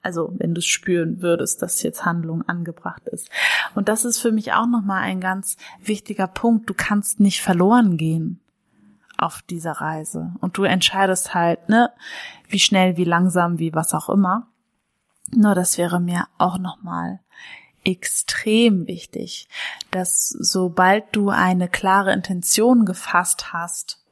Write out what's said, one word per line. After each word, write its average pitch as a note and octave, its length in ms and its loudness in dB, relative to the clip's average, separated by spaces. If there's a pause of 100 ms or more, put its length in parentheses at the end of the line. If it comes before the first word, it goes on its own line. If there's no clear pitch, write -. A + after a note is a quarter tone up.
Also, E3+ 340 -4
wenn E3 160 -2
du E3+ 100 -4
spüren E3+ 600 -2
würdest, E3 400 -2
dass - 220 -4
jetzt - 200 -6
Handlung E3 380 -2
angebracht E3+ 640 -8
ist. - 240 -12 (460)
Und G3+ 120 0
das A3+ 160 0
ist A#3+ 140 -2
für A#3 140 0
mich G#3+ 200 -2
auch A3+ 140 2
nochmal G3+ 360 0
ein F#3+ 180 -4
ganz F#3+ 360 -4 (240)
wichtiger G3+ 460 -4
Punkt. A3+ 420 0
Du G3 60 -6
kannst - 460 -2
nicht G3+ 200 4
verloren F#3+ 560 4
gehen D#3+ 440 -2 (760)
auf - 260 -2
dieser E3 300 -6
Reise. D#3+ 680 -6
Und F#3 160 -4
du - 80 0
entscheidest F#3+ 680 2
halt, E3+ 340 0
ne, A#3 240 4 (560)
wie G3+ 100 -2
schnell, F#3 380 4
wie F3 80 2
langsam, F3 540 2
wie D#3+ 160 -4
was D#3+ 180 0
auch D#3 160 -4
immer. G3 400 2 (800)
Nur G#3 240 6
das F3+ 220 0
wäre F3 240 0
mir F3 260 -2 (120)
auch F3+ 200 0
nochmal F#3 640 -8 (640)
extrem G#3+ 1000 2
wichtig, - 600 -12 (440)
dass - 400 -2
sobald F#3 840 2
du G3+ 160 2
eine F#3 400 2
klare F#3+ 460 2
Intention G#3+ 720 2
gefasst - 680 -2
hast - 600 -10